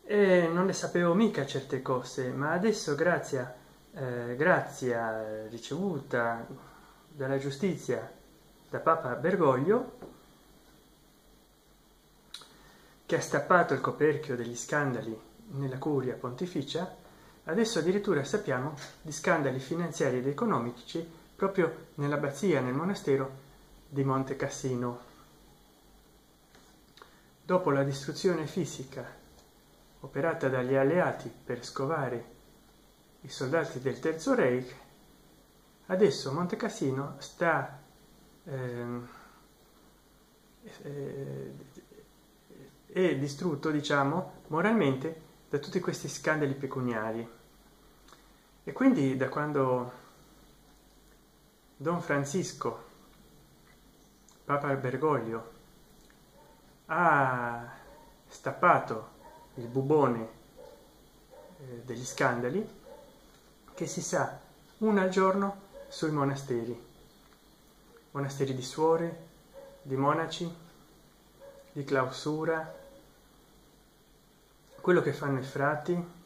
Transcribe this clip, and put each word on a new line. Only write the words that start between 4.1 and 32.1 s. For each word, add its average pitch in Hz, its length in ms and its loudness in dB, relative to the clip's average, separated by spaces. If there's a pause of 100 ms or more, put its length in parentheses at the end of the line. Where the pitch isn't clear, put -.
grazia 113 1080 0
ricevuta 120 960 -4 (640)
dalla 139 280 -4
giustizia 135 760 -2 (600)
da 123 80 -4
Papa 160 380 2
Bergoglio, 165 800 2 (3000)
che 165 120 0
ha 143 40 2
stappato 156 540 4
il 123 80 -2
coperchio 139 520 2
degli 120 220 -6
scandali 117 640 -2 (280)
nella 135 280 -6
curia 135 380 -2
pontificia, 147 840 -6 (480)
adesso 190 360 0
addirittura 185 440 2
sappiamo 143 500 -2 (280)
di 156 100 -10
scandali 143 460 0
finanziari 151 580 0
ed 127 100 0
economici 143 800 -2 (300)
proprio 190 600 0
nell'abbazia, 143 680 0
nel 127 100 -2
monastero 143 720 0 (460)
di 139 140 0
Monte 135 320 0
Cassino. 123 640 -4 (2500)
Dopo 180 280 2
la 139 140 4
distruzione 156 640 0
fisica 135 560 -6 (1000)
operata 139 500 0
dagli 127 240 2
alleati 139 580 2 (100)
per 120 220 -8
scovare 135 600 -2 (1000)